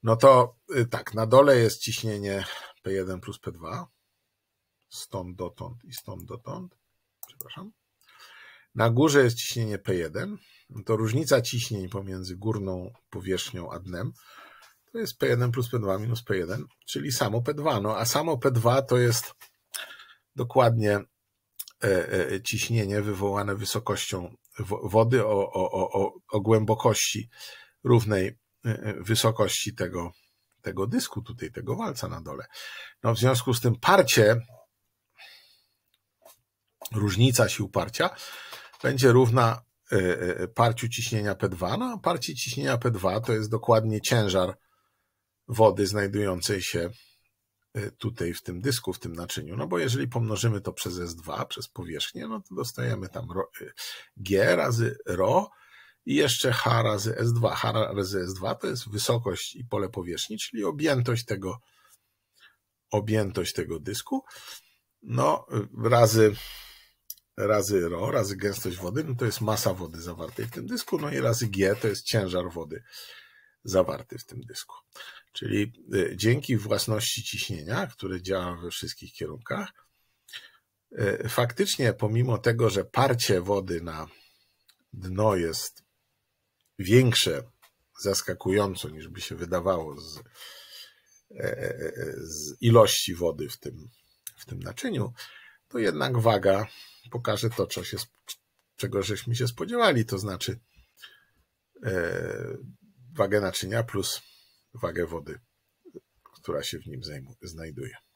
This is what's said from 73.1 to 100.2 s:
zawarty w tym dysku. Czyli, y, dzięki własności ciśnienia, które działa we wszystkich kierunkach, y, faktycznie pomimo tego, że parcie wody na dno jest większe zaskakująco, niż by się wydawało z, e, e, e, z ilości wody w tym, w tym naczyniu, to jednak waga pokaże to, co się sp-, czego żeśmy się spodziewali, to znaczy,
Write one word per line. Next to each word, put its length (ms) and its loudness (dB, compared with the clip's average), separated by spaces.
zawarty 540 0
w 60 -16
tym 160 -16
dysku. 360 -14
Czyli, 400 -2
y, 220 0
dzięki 400 2
własności 640 -2
ciśnienia, 640 -6
które 360 -8
działa 340 -4
we 140 -10
wszystkich 420 -12
kierunkach, 600 -8
y, 360 -2
faktycznie 640 0
pomimo 460 0
tego, 320 2
że 140 0
parcie 560 2
wody 400 -2
na 260 -10
dno 440 2
jest 520 -4
większe 640 4
zaskakująco, 880 0
niż 200 -14
by 120 -14
się 160 -10
wydawało 640 -2
z, 180 -16
e, 40 -20
e, 480 -6
e, 380 -8
z 440 -12
ilości 540 6
wody 340 -2
w 80 -12
tym, 320 -14
w 100 -20
tym 120 -12
naczyniu, 540 -6
to 100 -6
jednak 400 0
waga 480 4
pokaże 400 -2
to, 160 -2
co 180 -8
się 200 -8
sp-, 140 -20
czego 260 -2
żeśmy 320 -4
się 140 0
spodziewali, 560 2
to 140 -4
znaczy, 420 -6